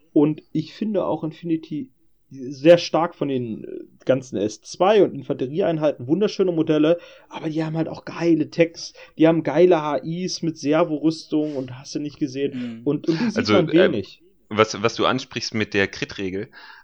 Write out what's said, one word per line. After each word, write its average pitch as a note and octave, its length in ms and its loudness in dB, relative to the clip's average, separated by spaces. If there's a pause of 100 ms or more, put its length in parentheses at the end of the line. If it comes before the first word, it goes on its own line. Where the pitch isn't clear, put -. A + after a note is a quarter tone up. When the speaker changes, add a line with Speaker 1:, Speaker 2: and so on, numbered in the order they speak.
(140)
Speaker 1:
Und D3+ 280 4 (100)
ich D#3 220 -4
finde G#3 320 -4
auch D#3 180 -4
Infinity D#3+ 640 -6 (420)
die, C3+ 200 -14
sehr D3 280 6
stark E3+ 340 -2
von D3 140 -4
den, B2 360 -4
äh, - 40 -14 (380)
ganzen B2 320 0
S G#2 240 -4
zwei G3 420 4
und C#3+ 100 0
Infanterieeinheiten, D3 960 -2
wunderschöne F#3+ 440 0
Modelle, D#3 480 2 (300)
aber - 200 -8
die D#3+ 140 -4
haben D#3+ 140 -6
halt D#3+ 100 -2
auch - 180 -12
geile D#3+ 440 0
Techs, - 440 -2 (240)
die D#3 100 6
haben D#3+ 160 2
geile D#3+ 380 4
H D3+ 160 -2
Is E3+ 440 -8
mit D#3+ 160 -4
Servorüstung D3+ 960 0
und C3 220 -10
hast C#3 160 -18
du D3+ 60 -4
nicht D3 180 -10
gesehen. C3 640 -6
Speaker 2:
Mhm. A#2+ 80 -8
Speaker 1:
Und, D3 200 -4
und E3 120 0
die A#3+ 60 -2
sieht A3+ 120 -2
Speaker 3:
Also, - 160 0
Speaker 1:
man F3 160 4
Speaker 3:
ähm, D3+ 240 4
Speaker 1:
wenig. - 300 -8 (260)
Speaker 3:
was, G#2+ 320 0
was A2+ 140 0
du G#2 100 0
ansprichst A#2 480 -2
mit G#2+ 220 -4
der G2 120 2
Crit-Regel, F#2+ 600 -8 (340)